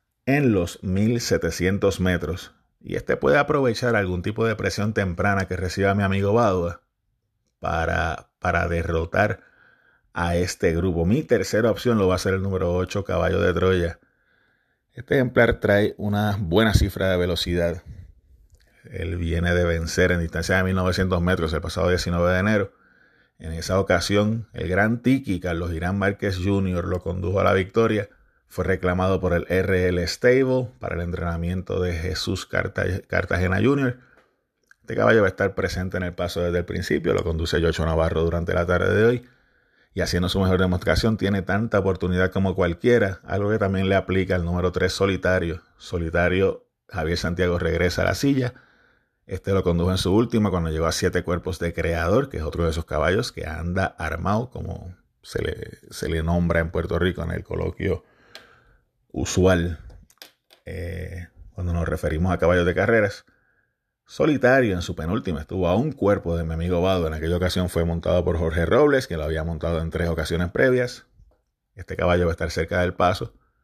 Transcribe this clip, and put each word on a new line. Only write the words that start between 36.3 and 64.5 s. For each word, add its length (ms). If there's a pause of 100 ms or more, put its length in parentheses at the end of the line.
desde 180
el 60
principio. 500
Lo 100
conduce 360
Yocho 240
Navarro 380
durante 320
la 100
tarde 300
de 100
hoy. 240 (640)
Y 100
haciendo 260
su 100
mejor 220
demostración, 560
tiene 260
tanta 380
oportunidad 500
como 240
cualquiera, 720
algo 260
que 80
también 300
le 80
aplica 400
al 80
número 260
tres, 220
Solitario. 680 (160)
Solitario, 920 (200)
Javier 300
Santiago 400
regresa 440
a 20
la 100
silla. 400 (720)
Este 280
lo 100
condujo 300
en 60
su 140
última 380
cuando 200
llegó 160
a 60
siete 300
cuerpos 380
de 120
Creador, 560
que 100
es 40
otro 220
de 60
esos 140
caballos 460
que 160
anda 400
armado, 640
como 460 (260)
se 180
le, 380 (120)
se 180
le 160
nombra 340
en 120
Puerto 280
Rico 240
en 80
el 140
coloquio 600 (1080)
usual, 640 (880)
eh, 640 (240)
cuando 200
nos 160
referimos 440
a 60
caballos 280
de 80
carreras. 500 (800)
Solitario 680